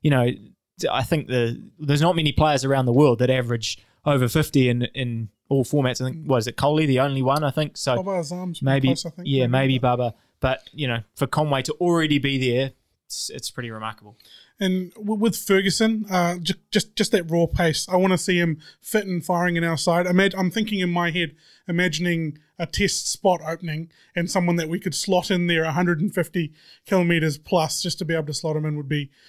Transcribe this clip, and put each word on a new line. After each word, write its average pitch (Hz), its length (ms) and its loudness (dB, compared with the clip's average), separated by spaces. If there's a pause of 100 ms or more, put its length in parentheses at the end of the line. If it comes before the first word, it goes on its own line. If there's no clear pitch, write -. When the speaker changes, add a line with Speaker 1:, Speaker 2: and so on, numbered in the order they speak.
Speaker 1:
you 156 80 2
know, 127 160 4 (640)
I 127 120 -2
think 160 240 -2
the, 120 300 0 (200)
there's 143 240 0
not 170 140 4
many 151 160 0
players 147 340 2
around 135 180 2
the 123 80 2
world 123 280 6
that 123 100 4
average 120 480 -2 (260)
over 131 240 2
fifty 143 400 2
in, 120 140 0 (120)
in 117 360 -6 (200)
all 135 120 2
formats. 131 380 0
I 127 100 -2
think, 160 160 -10
what 135 120 2
is 110 80 0
it, 123 100 -8
Kohli, 151 300 2
the 131 140 4
only 135 200 0
one, 139 240 2
I 139 60 0
think? 151 260 -4
So 127 200 -2
Speaker 2:
Baba 190 240 -4
Azam's 175 420 -8
Speaker 1:
maybe, 135 260 2
Speaker 2:
close, 131 160 0
I 170 60 -10
think, - 180 -12
Speaker 1:
yeah, 135 180 2
Speaker 2:
maybe. 131 280 2
Speaker 1:
maybe 127 40 0
Baba. 123 360 0 (260)
But, 131 320 -2
you 143 160 -6
know, 117 120 -4 (140)
for - 120 -2
Conway 143 360 0
to 151 120 -4
already 165 440 2
be 139 200 0 (120)
there, 131 220 0 (340)
it's, - 240 -10
it's - 200 -12
pretty 120 200 -12
remarkable. 110 460 -12 (420)
Speaker 2:
And 185 360 -2
w-, 214 240 -4
with 214 180 0
Ferguson, 202 720 0
uh, 180 260 0
ju-, 170 180 -4 (160)
just, - 260 -2
just - 160 -2
that 175 180 0
raw 170 160 2
pace. 165 420 0
I 185 80 2
wanna 185 200 4
see 180 220 0
him 170 200 0 (220)
fit 208 260 -2
and 180 180 -4
firing 175 320 0
in 170 80 0
our 165 120 0
side. 175 300 2
Imag-, 190 300 2
I'm 185 140 0
thinking 214 300 -2
in 180 100 -2
my 170 200 0
head, 165 240 -4 (340)
imagining 170 680 -2 (180)
a 170 100 -6
test - 440 -2
spot 180 340 0
opening 165 460 -8 (240)
and 180 160 -2
someone 175 240 2
that 165 140 -2
we 170 100 -4
could 180 160 -4
slot 180 340 0
in 175 200 0
there 160 160 2
a 160 80 -2
hundred 175 280 0
and 196 140 -2
fifty 170 380 -2 (340)
kilometres 170 500 2
plus - 460 0
just 175 160 -6
to 180 60 -8
be 160 100 -2
able 156 120 -2
to 151 80 -6
slot 156 200 -4
him 151 100 -4
in 151 120 -4
would 143 120 -8
be 143 220 -4 (180)